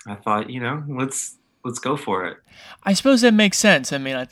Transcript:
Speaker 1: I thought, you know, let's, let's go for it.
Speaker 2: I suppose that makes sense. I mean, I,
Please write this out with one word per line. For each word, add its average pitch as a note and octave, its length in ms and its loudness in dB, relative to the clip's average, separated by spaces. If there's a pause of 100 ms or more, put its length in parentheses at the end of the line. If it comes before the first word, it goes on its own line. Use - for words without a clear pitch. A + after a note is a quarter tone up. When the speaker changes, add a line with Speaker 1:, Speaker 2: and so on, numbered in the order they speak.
Speaker 1:
I G2+ 80 -12
thought, G#2+ 340 -2
you B2+ 100 -10
know, C#3 280 -4
let's, C3 480 -6 (300)
let's A#2+ 140 -8
go C#3 180 -4
for F#2 300 -4
it. - 100 -12 (460)
Speaker 2:
I G3 100 2
suppose C4 280 4
that A#3+ 120 6
makes G#3 240 4
sense. D#3+ 340 4
I C#3+ 60 -2
mean, C3+ 180 -6
I, B2+ 160 -6